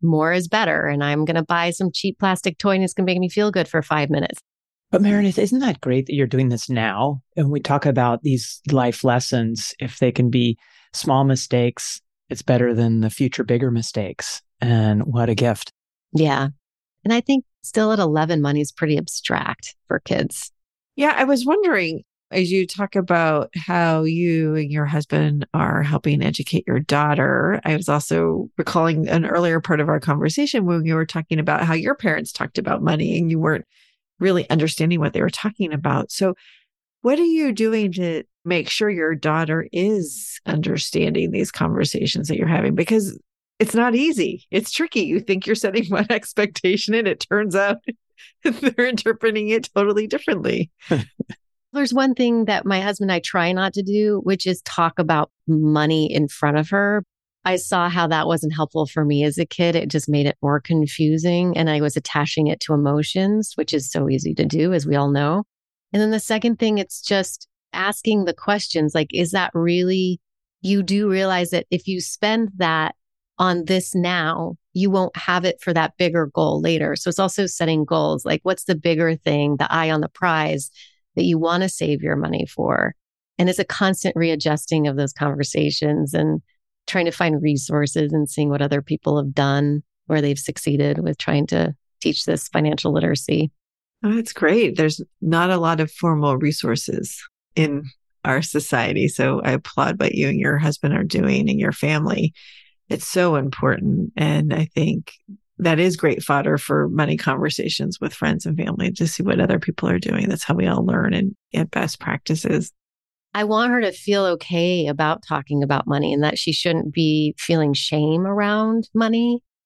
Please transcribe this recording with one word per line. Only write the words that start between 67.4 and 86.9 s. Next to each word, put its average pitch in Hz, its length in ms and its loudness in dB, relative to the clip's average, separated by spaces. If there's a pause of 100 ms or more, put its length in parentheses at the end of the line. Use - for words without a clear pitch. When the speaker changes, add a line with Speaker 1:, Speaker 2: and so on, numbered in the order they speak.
Speaker 1:
asking 202 520 0
the 170 100 -2
questions, 170 600 -2
like, 156 180 0
is 175 200 -2
that 190 200 0
really, 180 680 2 (420)
you 196 200 2
do 196 280 0
realize 190 400 0
that 175 200 -2
if 180 160 -2
you 185 140 -4
spend 220 560 -2
that 160 380 0 (440)
on 175 280 0
this 185 280 0
now, 175 640 -2 (160)
you 190 180 2
won't 185 260 0
have 180 280 -2
it - 160 -2
for 180 140 -2
that 160 240 0
bigger 170 280 2
goal 151 340 0
later. 156 360 0
So - 140 -6
it's - 80 -4
also 190 280 0
setting 160 380 0
goals, 151 400 0
like, 156 180 0
what's 185 220 -2
the 185 100 0
bigger 165 420 0
thing, 147 400 0
the 139 140 0
eye 160 200 0
on 156 100 0
the 156 80 -2
prize 156 640 -2 (440)
that 175 100 2
you 170 140 4
wanna 175 300 0
save 151 340 -2
your 151 140 0
money - 300 -2
for? - 480 -2 (440)
And 180 100 4
it's 185 100 -2
a 196 60 0
constant - 520 -2
readjusting 156 720 2
of 135 80 -2
those 139 160 0
conversations 147 1000 0
and 156 260 0 (460)
trying 185 180 0